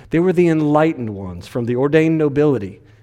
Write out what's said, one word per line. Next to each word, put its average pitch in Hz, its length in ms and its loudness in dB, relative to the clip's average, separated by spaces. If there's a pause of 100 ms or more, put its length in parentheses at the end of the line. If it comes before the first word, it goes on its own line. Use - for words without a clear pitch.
(100)
They 156 80 0
were 180 140 2
the 170 160 2
enlightened 151 640 0
ones 95 360 -12
from 120 200 -6
the 120 100 -2
ordained 156 420 2
nobility, 139 600 -2 (220)